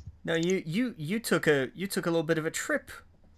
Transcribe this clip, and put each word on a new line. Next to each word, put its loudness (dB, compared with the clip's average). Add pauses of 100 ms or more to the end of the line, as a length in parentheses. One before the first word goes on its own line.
(240)
No, 0
you, 2
you, -2
you -4
took 2
a, 4
you -6
took -2
a 2
little 4
bit 2
of -2
a -2
trip -4 (460)